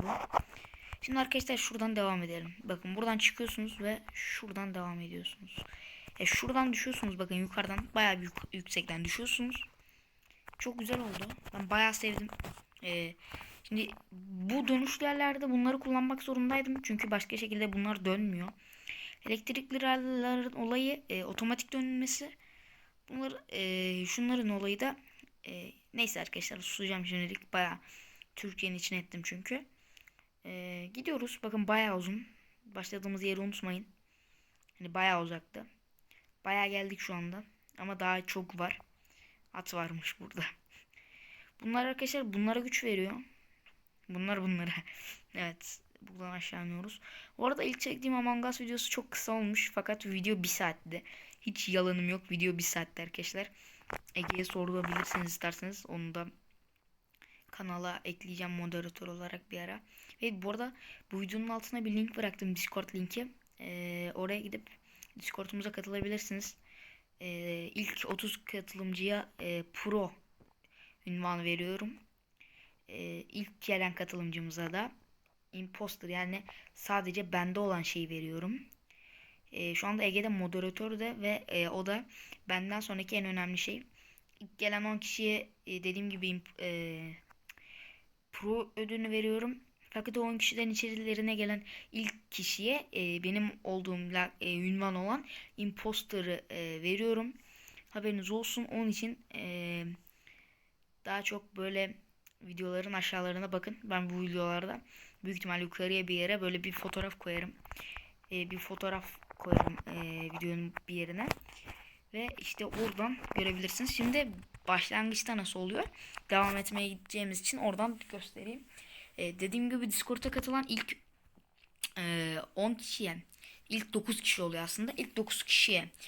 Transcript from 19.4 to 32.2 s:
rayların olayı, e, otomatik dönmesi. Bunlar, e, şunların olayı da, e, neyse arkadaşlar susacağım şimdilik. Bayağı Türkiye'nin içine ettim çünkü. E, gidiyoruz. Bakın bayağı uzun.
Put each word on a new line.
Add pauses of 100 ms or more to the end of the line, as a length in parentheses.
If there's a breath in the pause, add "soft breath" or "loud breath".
rayların
olayı,
e,
otomatik
dönmesi. (800 loud breath)
Bunlar, (160)
e,
şunların
olayı
da, (500 loud breath)
e, (220)
neyse
arkadaşlar
susacağım
şimdilik.
Bayağı (580 loud breath)
Türkiye'nin
içine
ettim
çünkü. (800 soft breath)
E,
gidiyoruz.
Bakın
bayağı
uzun. (380 loud breath)